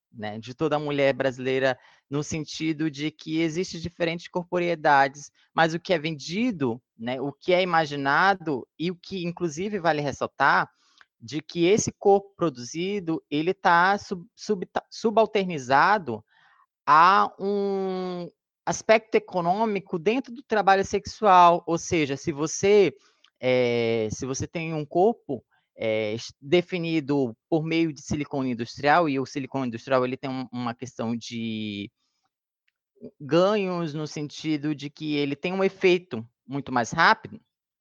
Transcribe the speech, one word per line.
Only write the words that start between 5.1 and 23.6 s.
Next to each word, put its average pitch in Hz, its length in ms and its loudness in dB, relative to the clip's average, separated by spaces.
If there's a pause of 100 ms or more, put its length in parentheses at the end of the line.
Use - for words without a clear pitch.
mas 160 180 2
o 165 80 -4
que - 140 -4
é 170 40 2
vendido, 151 840 -4 (160)
né, 123 220 -6
o 139 120 -4
que - 200 -2
é 180 100 4
imaginado 160 1040 2 (120)
e 165 120 -2
o 175 60 -6
que, 185 280 -10
inclusive, 175 540 -4
vale 160 220 2
ressaltar, 143 680 0 (520)
de 131 200 -10
que 165 260 0
esse 220 260 2
corpo 196 440 2
produzido, 165 920 -4
ele 160 240 0
tá 180 440 4
sub-, 180 360 -12
sub-, 190 340 -4 (220)
subalternizado 180 1300 0 (640)
há 185 520 6
um 190 920 -4 (360)
aspecto 220 480 0
econômico 196 840 -2
dentro 233 340 -2
do 233 100 -16
trabalho 196 420 2
sexual, 180 840 6
ou 165 100 0
seja, 151 400 -2
se 160 160 -6
você, 180 600 2 (480)
é, 120 680 2